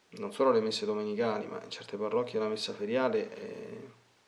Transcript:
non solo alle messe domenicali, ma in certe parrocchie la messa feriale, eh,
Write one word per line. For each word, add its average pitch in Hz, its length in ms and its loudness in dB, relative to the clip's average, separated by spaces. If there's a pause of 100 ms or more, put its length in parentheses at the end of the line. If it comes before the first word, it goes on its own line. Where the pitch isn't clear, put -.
non - 240 -8
solo - 160 6
alle 117 120 8
messe 107 240 0
domenicali, 107 640 0
ma - 160 -10
in - 80 -12
certe - 260 -10
parrocchie 113 420 0
la 107 80 0
messa 107 260 -2
feriale, 117 640 0
eh, - 540 -10 (380)